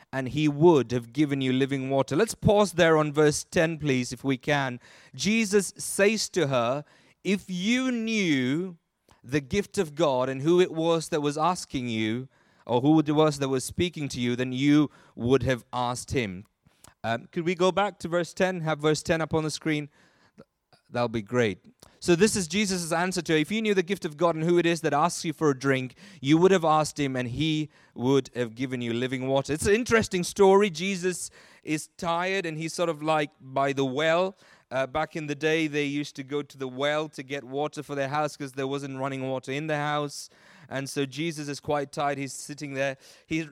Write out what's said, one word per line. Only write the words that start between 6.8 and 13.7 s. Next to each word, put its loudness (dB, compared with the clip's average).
"If -2
you -2
knew 0
the -2
gift -4
of -2
God 2
and -4
who 4
it 2
was 0
that -2
was -2
asking -2
you, -2
or 2
who 6
it 2
was 2
that -2
was 0
speaking -4